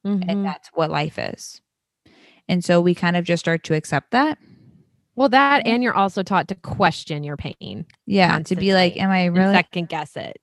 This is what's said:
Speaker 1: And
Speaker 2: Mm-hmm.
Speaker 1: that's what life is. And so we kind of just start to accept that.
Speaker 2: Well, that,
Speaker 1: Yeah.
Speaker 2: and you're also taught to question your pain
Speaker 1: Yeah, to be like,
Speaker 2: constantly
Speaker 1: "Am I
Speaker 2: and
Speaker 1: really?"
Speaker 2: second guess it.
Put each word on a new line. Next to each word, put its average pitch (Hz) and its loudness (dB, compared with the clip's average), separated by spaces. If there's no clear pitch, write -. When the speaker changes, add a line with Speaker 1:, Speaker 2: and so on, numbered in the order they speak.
Speaker 1:
And 196 -2
Speaker 2:
Mm-hmm. 196 -4
Speaker 1:
that's - -8
what 160 0
life 151 -4
is. - -10
And 175 0
so 175 4
we 175 2
kind 175 -2
of 175 -2
just 170 -2
start 165 -2
to 156 -2
accept 151 -4
that. 294 0
Speaker 2:
Well, 254 2
that, 277 4
Speaker 1:
Yeah. 233 0
Speaker 2:
and 247 0
you're 233 0
also 196 0
taught 180 0
to 190 -8
question - -2
your 147 -8
pain - -12
Speaker 1:
Yeah, 175 4
to 170 -2
be 190 0
like, 185 4
Speaker 2:
constantly - -8
Speaker 1:
"Am 190 0
I 185 2
Speaker 2:
and 175 0
Speaker 1:
really?" 190 4
Speaker 2:
second 175 0
guess 151 -8
it. - -12